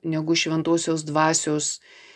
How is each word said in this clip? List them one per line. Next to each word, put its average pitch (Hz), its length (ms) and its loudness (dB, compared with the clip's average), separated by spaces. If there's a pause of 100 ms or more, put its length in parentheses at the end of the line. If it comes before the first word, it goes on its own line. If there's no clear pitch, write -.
negu 156 340 -2
Šventosios 160 720 0
Dvasios 156 680 0 (380)